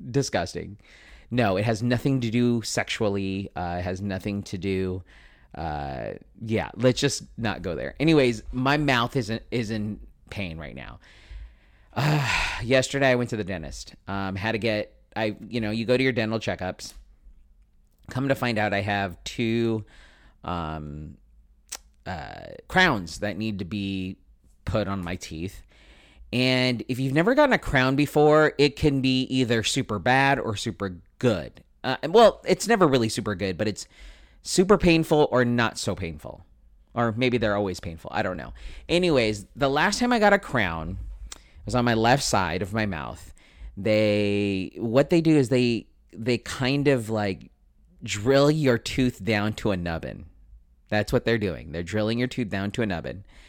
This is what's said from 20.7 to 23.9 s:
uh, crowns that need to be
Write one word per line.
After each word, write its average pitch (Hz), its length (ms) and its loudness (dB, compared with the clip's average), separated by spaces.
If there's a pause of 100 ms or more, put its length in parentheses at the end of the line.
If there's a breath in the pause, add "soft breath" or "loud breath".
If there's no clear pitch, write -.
uh, 50 400 -12 (220)
crowns 120 540 0
that 101 160 -4
need 107 200 -4
to 95 80 -6
be 98 520 -6 (480)